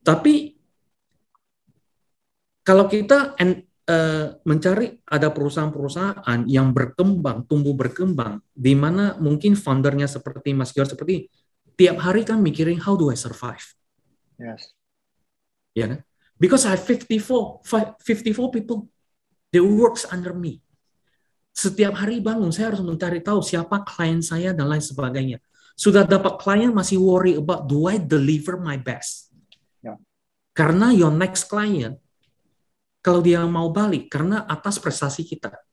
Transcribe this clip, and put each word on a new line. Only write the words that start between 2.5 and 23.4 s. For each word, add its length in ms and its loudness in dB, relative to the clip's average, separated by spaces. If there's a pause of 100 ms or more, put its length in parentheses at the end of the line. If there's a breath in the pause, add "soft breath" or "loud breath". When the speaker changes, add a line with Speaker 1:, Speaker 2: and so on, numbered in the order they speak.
Speaker 1:
kalau 240 6
kita 500 2
en-, 300 0 (240)
eh, 560 0
mencari 560 0
ada 260 0
perusahaan-perusahaan 1160 -4
yang 240 4
berkembang, 720 0
tumbuh 320 0
berkembang, 640 -4 (160)
di 160 2
mana 480 2
mungkin 400 2
foundernya 480 0
seperti 480 -6
Mas 160 -2
Gior 160 0
seperti 400 -6 (480)
tiap 240 6
hari 240 0
kan 160 -2
mikirin, 400 0
"How 160 0
do 160 2
I 80 -4
survive?" 560 -12 (640)
Speaker 2:
Yes. 320 -16 (1040)
Speaker 1:
Ya 160 -2
kan? 80 -8 (400)
Because 240 2
I 160 -2
have 80 -12
fifty-four, 800 -4
fi-, 320 -4
fifty-four 560 -4
people, 320 -8 (640)
they 80 4
works 480 4
under 240 -8
me. 320 -10 (880)
Setiap 460 0
hari 240 -4
bangun, 260 -2
saya 240 -2
harus 80 -6
mencari 400 -4
tahu 220 0